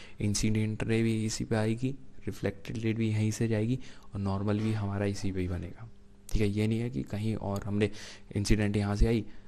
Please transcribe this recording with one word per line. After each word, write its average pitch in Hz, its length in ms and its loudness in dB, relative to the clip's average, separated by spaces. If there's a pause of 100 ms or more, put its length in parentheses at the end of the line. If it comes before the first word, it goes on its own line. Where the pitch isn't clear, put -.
(200)
इंसिडेंट 107 640 2
रे 113 180 2
भी 113 120 4 (100)
इसी 110 200 -2
पे 117 120 0
आएगी, 113 380 0 (320)
रिफ्लेक्टेड - 520 -4
रे 110 140 0
भी 113 180 0
यहीं 107 200 2
से 113 180 0
जाएगी 113 300 0 (360)
और 98 60 -4
नॉर्मल 101 400 0
भी 110 120 2
हमारा 101 340 0
इसी 101 260 -2
पे 92 80 -2
ही 90 80 0
बनेगा, 87 400 -6 (440)
ठीक - 100 4
है। 104 60 4
ये 104 180 2
नहीं 113 140 2
है 120 100 -4
कि 135 120 -2
कहीं 110 340 -2
और 101 280 -4
हमने 101 260 2 (460)
इंसिडेंट 104 400 4
यहाँ 101 200 2
से 110 100 8
आई 113 180 4 (240)